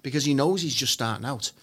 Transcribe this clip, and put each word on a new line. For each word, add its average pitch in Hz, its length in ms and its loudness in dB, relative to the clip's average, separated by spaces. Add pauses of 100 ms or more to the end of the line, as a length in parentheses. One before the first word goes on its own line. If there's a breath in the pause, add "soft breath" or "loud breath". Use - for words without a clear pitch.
because 139 220 0
he 143 100 4
knows 170 280 4
he's 151 120 -4
just 127 180 0
starting 113 320 -2
out. 123 280 -6 (100)